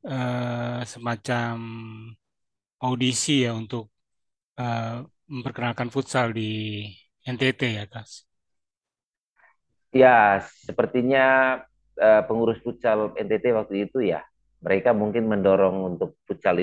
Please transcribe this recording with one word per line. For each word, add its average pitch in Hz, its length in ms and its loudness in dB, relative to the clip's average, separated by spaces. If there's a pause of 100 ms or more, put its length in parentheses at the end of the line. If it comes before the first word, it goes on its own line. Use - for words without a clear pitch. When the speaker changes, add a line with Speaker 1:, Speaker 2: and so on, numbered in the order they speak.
Speaker 1:
eh, 123 720 -6 (120)
semacam 117 640 -6 (1300)
audisi 127 460 -2 (140)
ya 117 60 -2 (100)
untuk, 110 220 -8 (760)
eh, 117 420 -6 (320)
memperkenalkan 120 640 -6
futsal 131 320 -2 (100)
di 110 60 -4 (920)
N - 80 -6
T - 20 0 (160)
T - 20 -2 (160)
ya, 104 60 -8 (100)
Kak? 110 120 -12 (1900)
Speaker 2:
Ya, 117 480 8 (240)
sepertinya, 131 920 2 (440)
eh, 107 260 8
pengurus 113 380 0
futsal 107 480 -2
N 104 160 -6
T 107 40 2 (100)
T - 100 -2
waktu 107 220 -2 (140)
itu 131 120 -2
ya, 85 240 -2 (400)
mereka 95 260 2
mungkin 110 400 0
mendorong 95 460 4 (180)
untuk 90 300 -6
futsal 90 380 -2